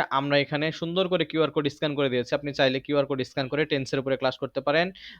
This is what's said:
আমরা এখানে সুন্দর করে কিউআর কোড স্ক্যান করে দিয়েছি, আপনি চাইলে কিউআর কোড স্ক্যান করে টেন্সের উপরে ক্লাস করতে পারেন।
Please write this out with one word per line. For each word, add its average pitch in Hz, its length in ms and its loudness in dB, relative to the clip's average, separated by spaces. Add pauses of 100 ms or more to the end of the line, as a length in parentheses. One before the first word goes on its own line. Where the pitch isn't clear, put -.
(100)
আমরা 143 280 2
এখানে 151 340 0
সুন্দর 170 360 -2
করে 175 160 2
কিউআর 156 260 0
কোড 147 180 0
স্ক্যান 147 260 -2
করে 139 140 2
দিয়েছি, 123 260 0
আপনি 143 180 -2
চাইলে 135 280 2
কিউআর 143 260 0
কোড 131 160 -2
স্ক্যান 131 260 -4
করে 143 180 -2
টেন্সের 139 320 -2
উপরে 135 180 0
ক্লাস 127 220 0
করতে 139 220 -4
পারেন। 151 260 2 (340)